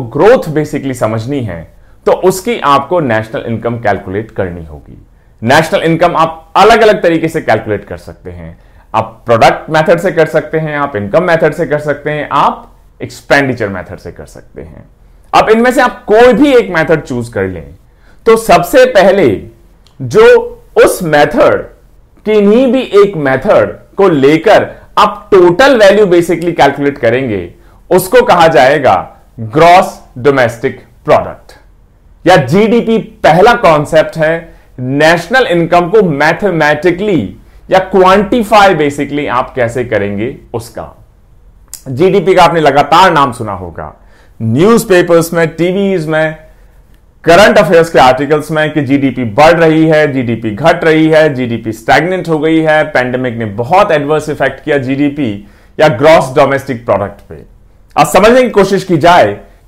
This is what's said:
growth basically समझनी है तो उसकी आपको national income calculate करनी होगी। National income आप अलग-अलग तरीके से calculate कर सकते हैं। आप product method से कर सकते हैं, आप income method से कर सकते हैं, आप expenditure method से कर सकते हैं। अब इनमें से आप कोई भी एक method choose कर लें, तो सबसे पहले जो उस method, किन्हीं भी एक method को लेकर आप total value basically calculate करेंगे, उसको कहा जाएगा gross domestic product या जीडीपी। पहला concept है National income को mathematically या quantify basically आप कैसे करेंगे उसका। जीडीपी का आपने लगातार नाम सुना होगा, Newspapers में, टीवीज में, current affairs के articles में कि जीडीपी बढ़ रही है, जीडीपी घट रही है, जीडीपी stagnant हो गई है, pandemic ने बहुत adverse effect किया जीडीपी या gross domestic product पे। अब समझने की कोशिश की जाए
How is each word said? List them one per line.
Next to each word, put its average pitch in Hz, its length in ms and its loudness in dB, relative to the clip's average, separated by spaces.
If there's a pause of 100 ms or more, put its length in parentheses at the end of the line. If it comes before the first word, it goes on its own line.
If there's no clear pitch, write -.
growth 170 460 2
basically 143 400 -6
समझनी 117 480 -4
है 87 180 -10 (460)
तो 196 60 2 (120)
उसकी 196 360 -2
आपको 143 400 0
national 117 460 -4
income 117 320 -6
calculate 104 520 -6
करनी 87 340 -8
होगी। 73 320 -20 (460)
National 156 400 0
income 165 340 0
आप 160 400 -4
अलग-अलग 214 460 2
तरीके 165 260 -2
से 156 120 -6
calculate 107 440 -4
कर 87 120 -14
सकते - 340 -20
हैं। 85 260 -18 (380)
आप 110 320 -6
product 120 440 2
method 165 300 0
से 180 120 -4
कर 156 140 0
सकते 156 320 -4
हैं, 151 200 -6
आप 143 180 -6
income 104 260 -2
method 165 320 0
से 165 120 -4
कर 147 120 -4
सकते 147 320 -6
हैं, 151 180 -8
आप - 480 -4 (240)
expenditure 127 680 -4
method 90 300 -12
से 85 140 -18
कर 82 140 -20
सकते - 360 -20
हैं। 80 220 -20 (480)
अब - 180 2
इनमें 233 220 2
से 247 80 0
आप 240 240 -2
कोई 240 280 4
भी 277 220 2
एक 196 160 2
method 160 320 -2
choose 120 300 -8
कर 95 140 -4
लें, 82 280 -12 (520)
तो 226 100 4
सबसे 220 500 2
पहले 190 420 2 (720)
जो 147 260 2 (500)
उस - 260 2
method, 147 600 0 (640)
किन्हीं 214 460 2
भी 262 100 0 (200)
एक 196 160 0
method 135 580 0 (200)
को 196 120 2
लेकर 156 640 2 (280)
आप - 340 -2
total 202 460 4
value 202 280 4
basically 170 500 0
calculate 143 420 0
करेंगे, 113 500 -2 (420)
उसको 240 320 2
कहा 175 260 2
जाएगा 135 480 2 (440)
gross 170 600 2 (180)
domestic 127 640 -2 (220)
product - 520 -2 (680)
या 175 120 4
जीडीपी। 202 600 0 (280)
पहला 185 320 4
concept 156 640 0
है 156 140 0 (480)
National 160 680 0
income 170 440 0
को 214 120 4
mathematically 165 1300 -2 (340)
या 185 80 2
quantify 202 960 2
basically 143 540 -4
आप 123 260 -4
कैसे 120 300 -4
करेंगे 104 500 -4 (200)
उसका। 87 380 -12 (960)
जीडीपी 180 460 0
का 175 100 4
आपने 165 160 0
लगातार 151 520 2
नाम 139 200 0
सुना 107 200 -10
होगा, 85 420 -12 (460)
Newspapers 170 920 2
में, 170 160 0
टीवीज 180 600 -4
में, 156 280 -4 (880)
current 202 340 4
affairs 165 320 2
के 170 80 0
articles 143 520 0
में 156 220 -2
कि 156 100 -2
जीडीपी 131 420 -2
बढ़ 147 280 2
रही 160 340 2
है, 151 260 0
जीडीपी 113 380 -4
घट 160 340 -2
रही 160 240 2
है, 156 260 2
जीडीपी 117 380 -6
stagnant 160 560 -2
हो 160 100 -2
गई 160 220 0
है, 156 240 0
pandemic 127 520 -4
ने 117 80 -6
बहुत 120 460 -2
adverse 151 380 -2
effect 135 360 -6
किया 147 140 -2
जीडीपी 135 540 -4 (460)
या 156 100 4
gross 151 480 2
domestic 135 480 -2
product 98 440 -6
पे। 78 140 -20 (540)
अब 151 100 2
समझने 226 360 4
की 233 80 -2
कोशिश 196 340 0
की 175 120 0
जाए 127 420 2 (300)